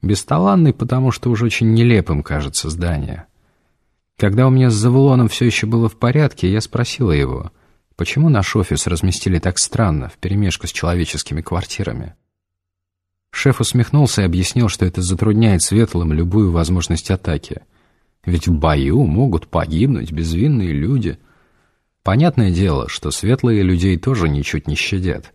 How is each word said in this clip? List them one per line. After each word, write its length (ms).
Бесталанный, 680
потому 400
что 180
уж 120
очень 300
нелепым 520
кажется 440
здание. 580
Когда 320
у 20
меня 200
с 40
Завулоном 540
всё 160
ещё 240
было 200
в 80
порядке, 540
я 100
спросила 520
его, 400
почему 320
наш 280
офис 300
разместили 520
так 200
странно, 500
вперемешку 580
с 60
человеческими 720
квартирами. 720
Шеф 300
усмехнулся 600
и 20
объяснил, 440
что 160
это 160
затрудняет 640
Светлым 500
любую 380
возможность 600
атаки. 520
Ведь 240
в 40
бою 520
могут 440
погибнуть 640
безвинные 600
люди. 460
Понятное 480
дело, 380
что 220
Светлые 520
людей 340
тоже 320
ничуть 380
не 80
щадят. 600